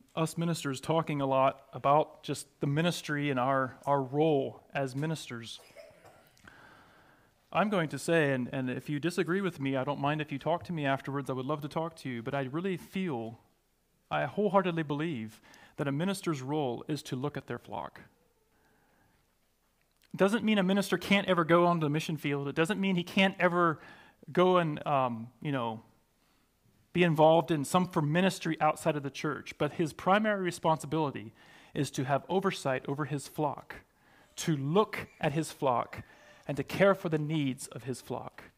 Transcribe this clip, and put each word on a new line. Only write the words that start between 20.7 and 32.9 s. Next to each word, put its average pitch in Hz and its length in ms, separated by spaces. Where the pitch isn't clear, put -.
can't 196 300
ever 170 160
go 170 220
onto 170 200
the 147 40
mission 156 280
field. 143 300
It 139 80
doesn't 165 240
mean 196 160
he 175 80
can't 190 360
ever 175 400
go 180 260
and, 160 300
um, 123 400
you 151 100
know, 117 300
be 175 100
involved 160 480
in 143 140
some 180 220
for 180 140
ministry 170 600
outside 156 340
of 143 80
the 139 60
church. 139 480
But 147 160
his 165 180
primary 208 500
responsibility 151 920
is 139 180
to 135 140
have 139 240
oversight 175 580
over 143 180